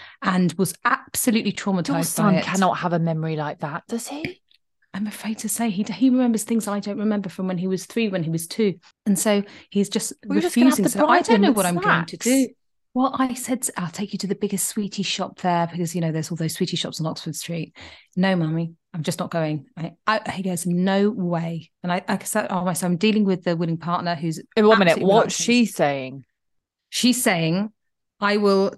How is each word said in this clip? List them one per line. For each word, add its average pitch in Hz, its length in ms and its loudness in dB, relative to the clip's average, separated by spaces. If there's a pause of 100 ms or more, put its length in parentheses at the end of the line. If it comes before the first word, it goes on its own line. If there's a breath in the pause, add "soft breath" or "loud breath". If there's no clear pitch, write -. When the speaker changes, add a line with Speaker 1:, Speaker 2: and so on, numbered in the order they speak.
(220 loud breath)
Speaker 1:
and 185 320 2
was 175 200 -2 (100)
absolutely 240 680 0
traumatized 180 360 -2
Speaker 2:
Your 170 100 0
Speaker 1:
by - 40 0
Speaker 2:
son 185 340 2
Speaker 1:
it? - 80 0
Speaker 2:
cannot 185 340 0
have 170 160 -2
a 170 40 2
memory 160 380 -2
like 147 240 -6
that, 156 260 -8
does 233 220 -8
he? 320 320 -10 (540)
Speaker 1:
I'm 208 120 -6
afraid 214 340 -8
to 214 100 -6
say 233 180 -2
he, 202 140 -4
he 233 260 0
remembers 247 360 2
things 226 220 0
I 202 140 -2
don't 202 160 -6
remember 208 320 -2
from 185 180 -6
when 185 120 -2
he 180 80 -2
was 185 180 -2
three, 226 240 -2
when 185 140 -2
he 156 80 -2
was 165 160 -4
two. 196 320 0 (260 soft breath)
And 202 140 2
so 208 240 2 (260 loud breath)
he's 196 220 0
just - 240 -4 (120)
Speaker 2:
Well, 196 100 0
you're 208 60 4
just 349 120 -2
gonna 254 160 8
have 247 80 2
Speaker 1:
refusing. 196 80 2
Speaker 2:
to 247 120 2
Speaker 1:
So 202 60 4
I 240 140 6
Speaker 2:
bribe - 80 2
Speaker 1:
don't 466 100 6
Speaker 2:
him 202 60 6
Speaker 1:
know 330 60 8
Speaker 2:
with 226 100 4
Speaker 1:
what 185 80 4
I'm 175 100 0
going 359 300 0
to - 100 -12
Speaker 2:
snacks. - 80 -10
Speaker 1:
do. 254 240 4 (460)
Well, 254 240 0
I 254 160 0
said, - 420 -4
"I'll 170 140 -4
take 202 240 -6
you 185 60 -6
to 190 60 -4
the 196 80 -2
biggest 202 320 -2
sweetie 202 360 -4
shop - 380 -6
there," 170 300 2
because, 170 240 -4
you 180 60 -2
know, 165 100 0
there's 156 200 -4
all 165 80 -6
those 160 160 -4
sweetie 175 240 -2
shops - 220 -8
on 160 60 -2
Oxford 160 300 -8
Street. - 400 -8 (400 loud breath)
"No, 190 180 2
Mummy, 165 380 -2 (220)
I'm 160 80 -6
just 175 160 -4
not 185 120 -6
going." 156 360 -4 (100)
I, 165 160 -10 (140)
I, 214 260 0
he 180 100 -8
goes, 180 240 -4
"No 190 440 2
way." 170 600 -4 (120)
And 175 100 -4
I, 185 160 -2
I 196 160 0
said, - 260 -2
"Oh, 180 140 -2
my 180 80 0
son, 175 200 -2
I'm 175 40 2
dealing 214 280 2
with 185 200 0
the 175 120 0
willing 165 200 -2
partner 170 400 -4
who's 160 260 -6 (140)
Speaker 2:
In 214 100 6
one 220 120 8
minute, 175 140 6
Speaker 1:
absolutely 185 220 4
Speaker 2:
what's - 240 4
Speaker 1:
reluctant." - 60 -4
Speaker 2:
she 240 220 4
saying? 139 580 -2 (640)
Speaker 1:
She's 240 340 0
saying, 185 500 0 (480)
"I 208 180 0
will 196 400 4